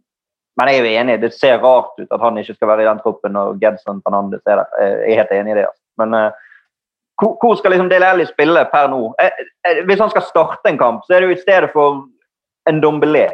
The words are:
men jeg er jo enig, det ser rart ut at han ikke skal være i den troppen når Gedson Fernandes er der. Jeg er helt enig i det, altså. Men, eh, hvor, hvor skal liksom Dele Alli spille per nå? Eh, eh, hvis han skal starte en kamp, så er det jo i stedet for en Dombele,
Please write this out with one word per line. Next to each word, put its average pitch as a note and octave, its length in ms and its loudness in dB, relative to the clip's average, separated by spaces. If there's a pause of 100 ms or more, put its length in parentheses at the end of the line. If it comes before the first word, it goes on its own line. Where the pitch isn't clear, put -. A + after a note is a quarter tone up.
(580)
men B2+ 100 0
jeg C3+ 120 2
er A#2+ 40 0
jo A2 160 -2
enig, B2 220 0
det A2+ 100 -2
ser B2 300 0
rart B2 340 2
ut F#2+ 160 -14
at - 80 -4
han A2+ 160 0
ikke G#2 180 -10
skal A2 140 -4
være A2 160 2
i A2 60 2
den G#2+ 100 -2
troppen G#2 320 -6
når G2+ 300 -4
Gedson G#2 420 -2
Fernandes G2 400 -4
er G#2 160 0
der. - 140 -6 (260)
Jeg A2 140 0
er A2 80 2
helt - 100 -4
enig G#2 220 -2
i - 20 -2
det, G2+ 80 0
altså. - 160 -8 (160)
Men, A2 220 -2
eh, - 320 -4 (680)
hvor, - 220 -2
hvor A#3 160 2
skal F#3+ 160 0
liksom F3+ 160 0
Dele F#3 220 4
Alli F3+ 180 2
spille D3+ 400 2
per C#3+ 240 2
nå? C3 60 -4 (240)
Eh, F3+ 80 2 (340)
eh, E3 220 0
hvis G3 160 2
han G#3+ 100 0
skal - 160 -2
starte - 400 0
en D#3 140 0
kamp, A#2 240 0
så F3+ 100 2
er F#3 80 4
det F#3 60 2
jo F3+ 80 -2
i - 20 -16
stedet F#3 320 2
for C#3+ 300 2 (640)
en D#3 180 0
Dombele, D3+ 500 2